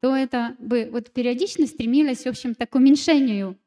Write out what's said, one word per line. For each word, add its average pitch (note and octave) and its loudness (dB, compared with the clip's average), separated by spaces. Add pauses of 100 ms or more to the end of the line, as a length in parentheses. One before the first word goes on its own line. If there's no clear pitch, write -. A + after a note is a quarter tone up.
то C4 0
это B3 -4
бы A3+ -4
вот A#3 -10
периодичность B3+ -2
стремилась, B3+ 0
в - -4
общем-то, A#3 -6
к - -10
уменьшению. C4 4